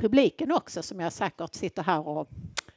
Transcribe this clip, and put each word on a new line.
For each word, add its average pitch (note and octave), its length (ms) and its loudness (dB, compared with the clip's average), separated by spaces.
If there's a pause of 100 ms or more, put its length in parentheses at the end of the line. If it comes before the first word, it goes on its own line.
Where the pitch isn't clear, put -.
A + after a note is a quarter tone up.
publiken C4 520 4
också, A#3 320 -2
som G3 160 -12
jag E3+ 140 -2
säkert E3+ 400 -4
sitter F#3 300 -6
här D#3+ 240 2
och D3+ 220 -4 (480)